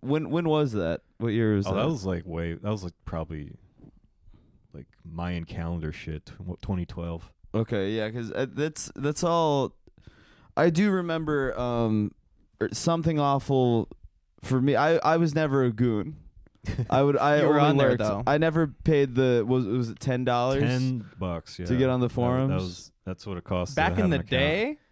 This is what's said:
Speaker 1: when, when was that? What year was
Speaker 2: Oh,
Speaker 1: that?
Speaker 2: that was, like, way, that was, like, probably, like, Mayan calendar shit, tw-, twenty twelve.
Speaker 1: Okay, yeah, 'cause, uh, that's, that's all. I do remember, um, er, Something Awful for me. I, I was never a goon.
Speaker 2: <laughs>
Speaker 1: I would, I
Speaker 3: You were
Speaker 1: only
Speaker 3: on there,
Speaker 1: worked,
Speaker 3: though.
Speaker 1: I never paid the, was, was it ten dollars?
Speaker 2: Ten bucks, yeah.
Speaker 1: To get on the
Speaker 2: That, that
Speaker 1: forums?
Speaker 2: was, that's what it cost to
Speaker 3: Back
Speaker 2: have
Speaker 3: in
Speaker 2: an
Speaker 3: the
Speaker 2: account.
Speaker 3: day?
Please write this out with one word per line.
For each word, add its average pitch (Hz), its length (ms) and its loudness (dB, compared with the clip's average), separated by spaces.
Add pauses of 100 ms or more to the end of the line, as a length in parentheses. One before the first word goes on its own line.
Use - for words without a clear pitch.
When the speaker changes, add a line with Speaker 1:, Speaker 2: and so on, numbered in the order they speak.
Speaker 1:
when, 147 300 -2
when 170 180 0
was 151 240 2
that? 85 300 -2 (160)
What 117 100 -2
year 110 280 2
was 98 100 2
Speaker 2:
Oh, 95 80 -2
Speaker 1:
that? 98 80 0
Speaker 2:
that 143 60 0
was, 120 180 -4
like, 87 200 -4
way, 82 280 -6
that - 160 -8
was, 104 140 -6
like, 85 100 -10 (100)
probably, 78 480 -8 (1200)
like, 69 140 -18 (180)
Mayan 85 400 -6
calendar 82 480 -6
shit, 78 340 -10
tw-, 90 360 -12
twenty 90 240 -2
twelve. 85 440 -10 (240)
Speaker 1:
Okay, 107 380 -2
yeah, 110 180 -2
'cause, 113 220 -8
uh, 127 180 -2
that's, 151 440 -6
that's 147 300 -4
all. 160 500 2 (840)
I 165 140 6
do 190 200 4
remember, 160 680 -2
um, 113 540 0 (500)
er, 113 100 -2
Something 165 460 0
Awful 131 680 2 (540)
for 127 200 0
me. 139 140 4
I, 156 220 4
I 160 180 2
was 165 180 2
never 139 300 2
a 123 80 2
goon. 117 440 0 (380)
Speaker 2:
<laughs> - 360 -6
Speaker 1:
I 135 120 4
would, 143 140 4
I 147 240 4
Speaker 3:
You - 80 4
were 147 100 4
Speaker 1:
only 147 120 6
Speaker 3:
on 143 80 4
there, 139 100 4
Speaker 1:
worked, 123 120 2
Speaker 3:
though. 107 260 -2
Speaker 1:
I 139 120 4
never 160 280 2 (180)
paid 143 300 4
the, 123 340 4
was, 127 180 2
was 117 240 -2
it 117 100 -12
ten 127 240 -2
dollars? 123 380 0
Speaker 2:
Ten 127 440 0 (120)
bucks, 87 400 -6
yeah. 90 80 -6
Speaker 1:
To 120 100 0
get 131 140 4
on 127 100 0
the 123 60 2
Speaker 2:
That, 117 60 -2
that - 20 -16
Speaker 1:
forums? 123 480 0
Speaker 2:
was, 87 300 -10 (120)
that's - 220 -12
what 98 120 -8
it 85 60 -12
cost 90 280 -2
to - 40 -6
Speaker 3:
Back 160 160 2
Speaker 2:
have 180 80 -2
Speaker 3:
in 202 60 2
Speaker 2:
an 180 40 2
Speaker 3:
the 147 80 2
Speaker 2:
account. - 120 -6
Speaker 3:
day? 165 480 0 (140)